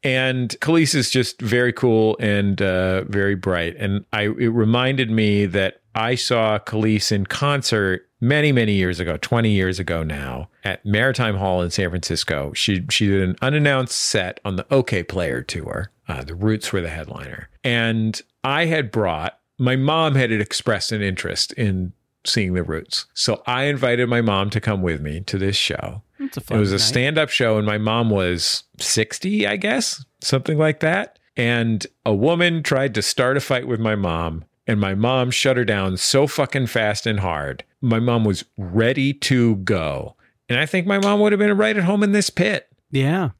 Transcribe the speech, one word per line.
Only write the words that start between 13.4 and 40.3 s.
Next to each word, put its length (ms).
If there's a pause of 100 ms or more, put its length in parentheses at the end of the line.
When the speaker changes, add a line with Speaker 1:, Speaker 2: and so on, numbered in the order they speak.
Speaker 1:
unannounced 560
set 460
on 120
the 160
OK 320
Player 380
tour. 500 (160)
Uh, 160
the 120
Roots 380
were 80
the 80
headliner. 600 (140)
And 560 (240)
I 220
had 260
brought, 480 (180)
my 180
mom 400
had 160
expressed 600
an 100
interest 520
in 400 (320)
seeing 300
the 80
Roots. 500
So 320
I 200
invited 440
my 120
mom 280
to 100
come 220
with 200
me 200
to 160
this 180
show. 460 (180)
Speaker 2:
It's 180
a 40 (120)
Speaker 1:
It 40
was 120
Speaker 2:
fun 60
Speaker 1:
a 40
Speaker 2:
night. 20
Speaker 1:
stand-up 480
show, 280
and 100
my 100
mom 320
was 540 (160)
sixty, 680
I 100
guess, 460 (180)
something 360
like 240
that. 380 (180)
And 480 (200)
a 80
woman 500
tried 320
to 60
start 360
a 40
fight 260
with 120
my 160
mom, 500 (200)
and 140
my 160
mom 360
shut 260
her 80
down 320
so 300
fucking 400
fast 380
and 140
hard. 440 (180)
My 180
mom 240
was 220 (120)
ready 560
to 440
go. 580 (340)